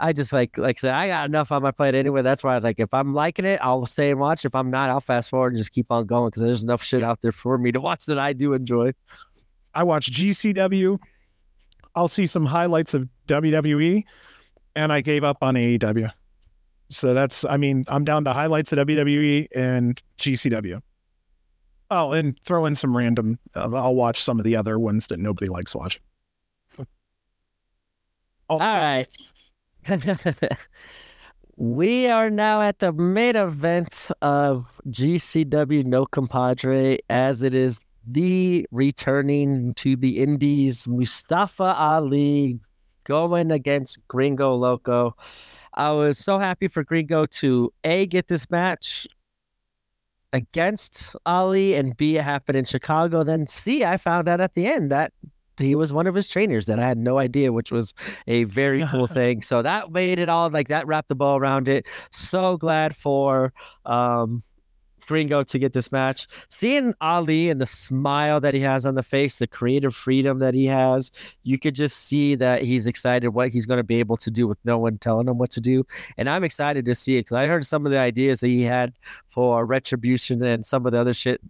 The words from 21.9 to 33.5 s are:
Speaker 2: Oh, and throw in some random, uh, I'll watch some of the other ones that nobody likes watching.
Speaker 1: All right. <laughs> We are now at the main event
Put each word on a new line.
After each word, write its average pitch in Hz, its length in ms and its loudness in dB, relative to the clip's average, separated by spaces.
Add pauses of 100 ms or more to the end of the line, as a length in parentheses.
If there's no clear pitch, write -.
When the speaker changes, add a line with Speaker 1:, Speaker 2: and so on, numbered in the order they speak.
Speaker 2:
Oh, 160 220 0
and 151 340 0
throw 170 180 0
in 147 100 0
some 127 220 0
random, 117 420 0 (160)
uh, - 200 -4
I'll 127 220 0
watch 117 260 0
some 117 160 -2
of 104 60 -2
the 113 120 2
other 110 220 -2
ones 107 300 -2
that - 100 -6
nobody 101 300 -4
likes 90 260 -8
watching. - 260 -8 (2500)
Speaker 1:
All 160 100 0
right. 156 480 0 (800)
<laughs> 190 80 0 (1600)
We 180 500 0
are 220 240 2
now 214 320 2
at 208 160 0
the 180 140 0
main 190 440 2
event 170 760 -2 (120)